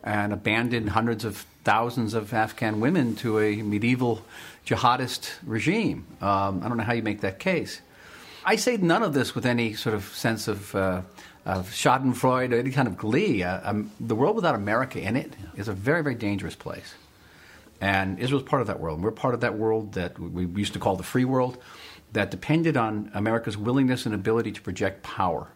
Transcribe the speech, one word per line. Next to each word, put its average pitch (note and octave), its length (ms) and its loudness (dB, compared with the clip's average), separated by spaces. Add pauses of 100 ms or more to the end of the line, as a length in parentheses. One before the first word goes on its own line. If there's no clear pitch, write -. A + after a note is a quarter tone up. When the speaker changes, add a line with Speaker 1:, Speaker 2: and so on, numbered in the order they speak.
Speaker 1:
and G#2 260 0
abandon A2 560 0
hundreds A2+ 380 0
of G2 200 -8 (200)
thousands A2+ 480 2
of G#2+ 200 -4
Afghan A2 460 0
women B2+ 360 2
to A2 240 0
a G#2+ 220 2
medieval A2+ 640 2 (420)
jihadist B2 680 0 (140)
regime. C#3+ 600 0 (160)
Um, G2 420 2
I A2 60 -4
don't A#2+ 80 -2
know A2 60 -2
how A#2+ 100 0
you A#2 100 0
make G#2 160 -4
that G2 180 -4
case. D#3+ 440 -4 (640)
I G3+ 100 4
say A#3 220 2
none F#3 260 4
of E3 100 0
this B2+ 220 0
with A#2 100 -4
any A#2+ 280 2
sort G#2+ 220 0
of G2 100 -4 (100)
sense A2 320 -2
of, G2 260 -6
uh, F#2+ 280 0 (440)
of F#2 260 -2
schadenfreude B2+ 840 2
or - 40 4
any C3 140 0
kind C3 160 2
of F#2 80 -4
glee. A#2+ 480 2
Uh, F2+ 260 -2
um, G#2 300 -2
the A2+ 160 0
world F3+ 220 4
without E3 180 2
America A2 460 0
in G#2+ 160 0
it - 200 -4
Speaker 2:
Yeah. - 220 -14
Speaker 1:
is G#2 80 -4
a G#2 60 -4
very, C#3 300 0
very C3+ 120 0
dangerous G2+ 400 -4
place. - 380 -12 (880)
And F#2+ 380 2
Israel's C3+ 240 0
part C3+ 180 0
of G#2 60 0
that F#2+ 120 -4
world. D#2 180 -4
And F2 60 -4
we're G#2+ 80 2
part B2+ 220 0
of A#2+ 80 -2
that A2 140 0
world A2 380 0
that F2 240 -4
we, F2 280 -4
we F#2 160 -2
used G2 120 -2
to - 60 -6
call A2+ 160 2
the F2+ 80 -6
free B2+ 220 2
world, B2+ 320 0 (560)
that G2+ 180 0
depended D#3 460 2
on G#2+ 360 -2
America's A2 440 0
willingness B2+ 480 2
and G#2+ 100 0
ability A2 380 0
to - 80 -12
project F#2+ 420 -2
power. F2 520 -2